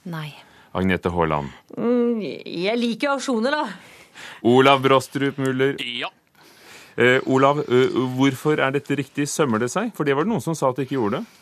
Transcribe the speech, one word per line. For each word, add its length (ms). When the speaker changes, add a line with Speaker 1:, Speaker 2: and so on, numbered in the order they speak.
Speaker 1:
Nei. 320
Speaker 2:
Agnete 340
Haaland. 400
Speaker 3:
Mm, 680
jeg 320
liker 380
aksjoner, 360
da. 180
Speaker 2:
Olav 380
Brostrup 560
Müller. 420
Speaker 4:
Ja. 300
Speaker 2:
Eh, 280
Olav, 340
eh, 280
hvorfor 720
er 120
dette 260
riktig? 260
Sømmer 360
det 120
seg? 240
For 80
det 100
var 120
det 40
noen 140
som 100
sa 160
at 60
det 140
ikke 100
gjorde 120
det. 140